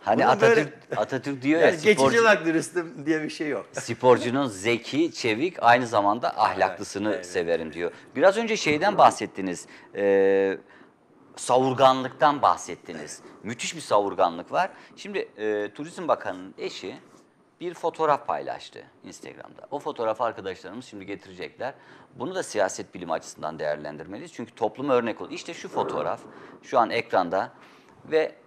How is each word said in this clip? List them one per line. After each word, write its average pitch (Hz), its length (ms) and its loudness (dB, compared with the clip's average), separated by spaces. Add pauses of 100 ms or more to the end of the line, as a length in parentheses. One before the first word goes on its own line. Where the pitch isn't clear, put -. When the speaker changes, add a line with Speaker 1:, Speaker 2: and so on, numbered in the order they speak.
Speaker 1:
hani - 260 2
Speaker 2:
bunun 214 140 4
böyle 226 200 6
Speaker 1:
Atatürk, - 360 -6
Atatürk 131 440 -4
diyor 151 200 2
ya, 151 60 6
Speaker 2:
yani 175 80 4
geçici 180 200 4
Speaker 1:
sporcu 135 260 4
Speaker 2:
olarak 202 240 6
dürüstlüm 165 600 -4
diye 156 180 0
bir 151 60 -6
şey 156 200 -8
yok. 107 200 -6
<laughs> - 40 -20
Speaker 1:
"Sporcunun 139 720 2
zeki, 117 680 -2
çevik, 120 500 -2
aynı 120 240 6
zamanda 110 520 0
ahlaklısını 95 760 0
Speaker 2:
Evet. 90 120 -6
Speaker 1:
severim." 85 480 -2
diyor. 85 180 -4 (240)
Biraz 185 220 4
önce 220 200 -2
şeyden 156 400 0
bahsettiniz. 98 680 2 (280)
Ee, 98 640 4 (760)
savurganlıktan 131 1040 4
bahsettiniz. 82 800 -2 (220)
Müthiş 113 320 -8
bir 156 60 -12
savurganlık 92 680 0
var. 170 200 -2 (240)
Şimdi, 196 420 -8
e, 104 380 -2
Turizm 170 320 -12
Bakanı'nın 95 500 -4
eşi 95 380 -10 (680)
bir 170 120 -8
fotoğraf 160 540 0
paylaştı 65 560 -8 (200)
Instagram'da. - 680 -18
O 143 80 -8
fotoğrafı 120 440 -4
arkadaşlarımız 98 640 -8
şimdi 98 200 -16
getirecekler. 92 680 -12 (420)
Bunu 170 200 -10
da 175 80 -4
siyaset 95 520 -4
bilimi 87 160 -8
açısından 78 480 -8
değerlendirmeliyiz. 76 720 -8
Çünkü 117 220 -14
topluma 127 380 -2
örnek 117 280 0
ol-, 87 100 -12
İşte 170 220 -12
şu 185 160 -14
fotoğraf 98 520 -4 (420)
şu 131 160 0
an 113 100 2
ekranda 98 600 -2 (600)
ve 156 240 0 (120)